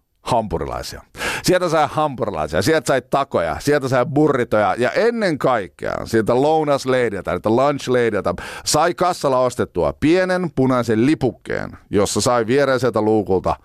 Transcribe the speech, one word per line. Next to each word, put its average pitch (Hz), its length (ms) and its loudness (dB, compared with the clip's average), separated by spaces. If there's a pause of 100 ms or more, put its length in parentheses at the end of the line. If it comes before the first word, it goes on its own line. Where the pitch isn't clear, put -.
(220)
hampurilaisia. 78 800 -4 (400)
Sieltä 180 260 0
sai 151 220 2
hampurilaisia, 101 720 -2
sieltä 156 240 2
sai 135 240 0
takoja, 95 500 0
sieltä 143 280 0
sai 123 180 2
burritoja 120 720 2
ja 120 120 0
ennen 202 480 0
kaikkea 110 560 -2 (100)
sieltä 117 380 2
lounasleidiltä, 127 920 0
eli 90 120 -2
lunchleidiltä, 117 920 0 (300)
sai 165 300 0
kassalla 147 440 0
ostettua 90 600 0
pienen 180 540 2
punaisen 123 520 2
lipukkeen, 107 720 -2 (120)
jossa 101 300 0
sai 120 260 2
viereiseltä 127 540 2
luukulta 95 640 0